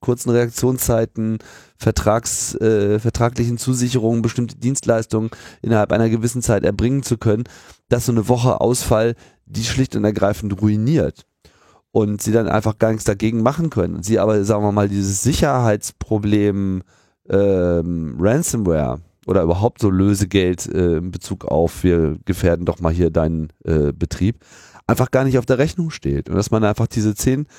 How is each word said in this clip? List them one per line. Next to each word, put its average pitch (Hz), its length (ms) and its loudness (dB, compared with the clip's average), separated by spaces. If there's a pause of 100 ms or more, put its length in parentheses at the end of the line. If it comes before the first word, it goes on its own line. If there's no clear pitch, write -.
kurzen 123 300 -2
Reaktionszeiten, 117 1080 -2 (380)
Vertrags-, - 840 -2
äh, 110 400 2
vertraglichen 117 580 -2
Zusicherungen, 120 640 0
bestimmte 117 340 -4
Dienstleistungen 113 760 -2 (300)
innerhalb 107 300 0
einer 113 180 2
gewissen 117 320 -2
Zeit 110 240 0
erbringen 120 380 0
zu 117 160 -2
können, 113 260 0 (440)
dass 120 180 0
so 127 60 2
eine 113 160 2
Woche 120 320 2
Ausfall 117 540 2 (320)
die - 180 -8
schlicht 120 320 -2
und 104 80 0
ergreifend 104 560 0
ruiniert 107 640 0 (640)
und 104 320 0
sie - 80 -2
dann 110 160 2
einfach 107 320 0
gar 113 120 2
nichts 110 140 -4
dagegen 110 380 0
machen 147 280 0
können. 87 260 -2
Und 85 80 -8
sie 101 160 2
aber, 107 240 2
sagen 104 180 2
wir 104 100 2
mal, 101 160 2
dieses 98 360 -2
Sicherheitsproblem, 104 1600 0 (460)
ähm, 87 920 0
Ransomware 87 800 0 (260)
oder 95 160 2
überhaupt 87 380 0
so 104 100 2
Lösegeld, 95 760 2
äh, 87 320 0
in 90 120 -6
Bezug - 340 -10
auf, - 380 0
wir 82 420 2
gefährden 87 420 -2
doch - 120 -2
mal 82 140 0
hier 85 180 2
deinen, 80 380 -2 (160)
äh, 73 280 0
Betrieb, 85 520 -4 (420)
einfach 123 240 0
gar 131 140 2
nicht 131 120 2
auf 123 80 2
der 127 140 2
Rechnung 160 320 -2
steht. - 400 -4
Und 87 60 -2
dass 101 140 -2
man 110 140 2
einfach 107 220 0
diese 107 280 0
zehn, 131 320 0 (120)